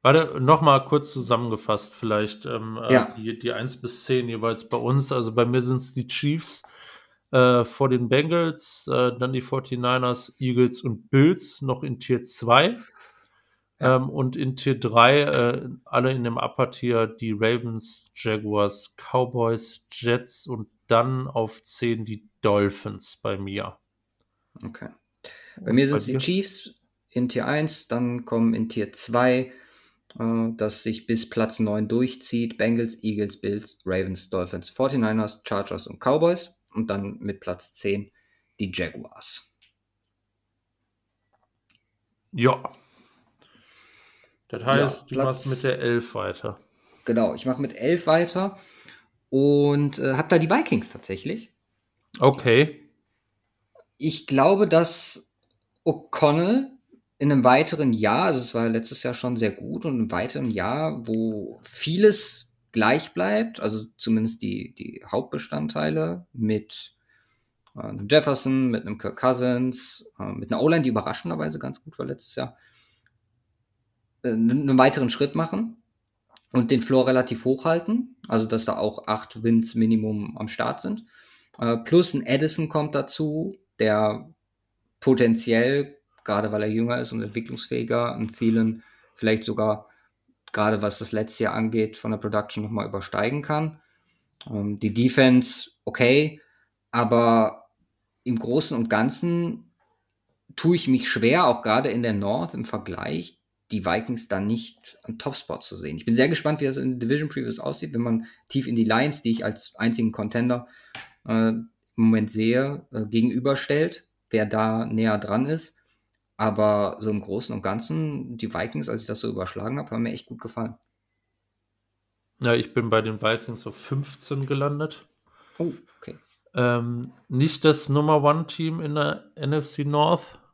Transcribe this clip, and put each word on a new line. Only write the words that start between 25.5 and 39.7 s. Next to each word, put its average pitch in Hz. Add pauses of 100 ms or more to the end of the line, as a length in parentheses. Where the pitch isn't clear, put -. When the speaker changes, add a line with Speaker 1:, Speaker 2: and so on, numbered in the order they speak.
Speaker 2:
Bei 185
Speaker 1:
Und 117
Speaker 2:
mir 135
Speaker 1:
bei 143
Speaker 2:
sind's 120
die 123
Speaker 1:
dir? 135
Speaker 2:
Chiefs 185 (340)
in 123
Tier 120
eins, 151
dann 123
kommen 113
in 110
Tier 107
zwei, 127 (680)
äh, 113
das 107
sich 113
bis 113
Platz 113
neun 107
durchzieht: 117
Bengals, 117
Eagles, 104
Bills, 104
Ravens, 92
Dolphins, 90
Forty-niners, 113
Chargers 98
und -
Cowboys 165 (180)
und 113
dann 101
mit 98
Platz -
zehn 101 (480)
die 98
Jaguars. - (2750)